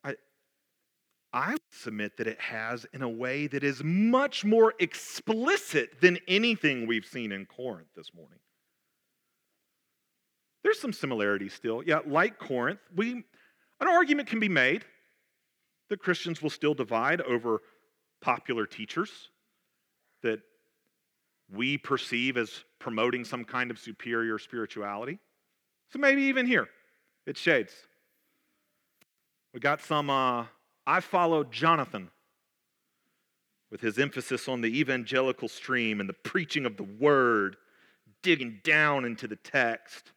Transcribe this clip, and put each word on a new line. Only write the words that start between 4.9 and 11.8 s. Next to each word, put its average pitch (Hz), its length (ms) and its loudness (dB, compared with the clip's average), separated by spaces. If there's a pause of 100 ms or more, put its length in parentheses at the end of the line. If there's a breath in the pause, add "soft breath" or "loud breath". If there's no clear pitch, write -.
than 175 160 8 (100)
anything 180 600 2
we've 113 180 -2
seen 113 260 -8
in 98 140 -8
Corinth 107 500 -12
this 82 200 -20
morning. 82 240 -20 (2250)
There's 427 160 2
some 254 120 -6
similarities 101 600 -2
still. 117 320 -6